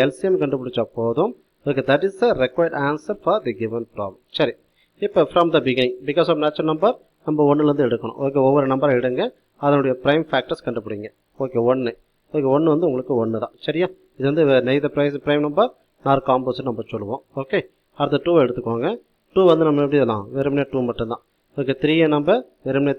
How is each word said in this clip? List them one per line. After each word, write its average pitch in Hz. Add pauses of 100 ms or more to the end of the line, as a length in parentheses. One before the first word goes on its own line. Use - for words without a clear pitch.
எல் 135
சி -
எம் 180
கண்டுபிடிச்சா 127 (140)
போதும். 120 (360)
ஓகே, 135
that 147
is 190
the 240 (140)
required 165 (140)
answer 151 (100)
for 180 (100)
the 120
given 113 (100)
problem. 98 (200)
சரி, 127 (520)
இப்ப 196
from 170 (100)
the 151
beginning, 127 (140)
because 156
of 151
natural 151
number 185 (340)
நம்ம 151
ஒண்ணுல 151
இருந்து 143
எடுக்கணும். 113
ஓகே, 139 (100)
ஒவ்வொரு 139
நம்பரை 135
எடுங்க, 127 (440)
அதனுடைய 139 (120)
பிரைம் 151
ஃபேக்டர்ஸ் 139
கண்டுபிடிங்க. 107 (360)
ஓகே, 127 (140)
ஒண்ணு. 127 (420)
ஓகே, 147
ஒண்ணு 160
வந்து 170
உங்களுக்கு 131
ஒண்ணு 113
தான், - (120)
சரியா? 160 (300)
இது 131
வந்து 156
வே-, 131
neither 143
pri-, 143
prime 147
number 170 (400)
nor 139 (120)
composite 131
நம்ம 110
சொல்லுவோம். 107 (200)
ஓகே, 180 (400)
அடுத்து 143
டூ 170 (100)
எடுத்துக்கோங்க. 120 (480)
டூ 190 (120)
வந்து 160
நம்ம 147
எப்படி 143
எழுதலாம்? 107
வெறுமனே 139
டூ 135 (100)
மட்டும்தான். 117 (380)
ஓகே, 135 (100)
த்ரீயை 160 (100)
நம்ம 165 (280)
வெறுமனே 139